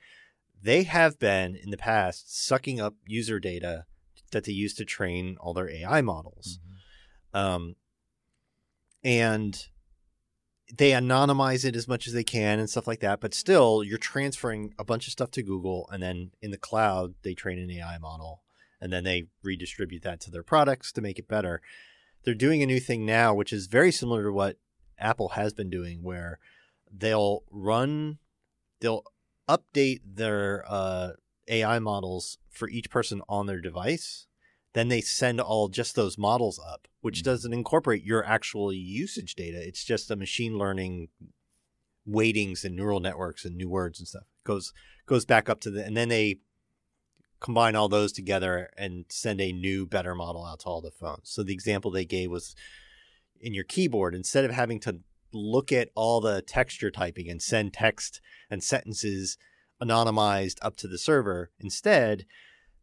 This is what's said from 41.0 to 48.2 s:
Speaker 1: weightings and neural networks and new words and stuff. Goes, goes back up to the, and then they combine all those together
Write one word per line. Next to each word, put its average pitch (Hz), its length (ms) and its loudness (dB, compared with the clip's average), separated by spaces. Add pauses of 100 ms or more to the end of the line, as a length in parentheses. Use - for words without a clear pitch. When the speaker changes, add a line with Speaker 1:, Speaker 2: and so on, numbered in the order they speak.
Speaker 1:
weightings 104 560 2
and 90 120 -6
neural 98 240 0
networks 90 440 -6
and 87 120 -10
new 90 120 -6
words 90 300 -2
and 87 80 -16
stuff. - 180 -16 (200)
Goes, 101 280 -4 (340)
goes 127 180 4
back 113 240 6
up 110 140 0
to 110 80 -6
the, 101 140 -6
and 107 120 -4
then 117 120 2
they 107 300 2 (1040)
combine 113 340 4
all 107 140 4
those 104 240 2
together 92 640 -2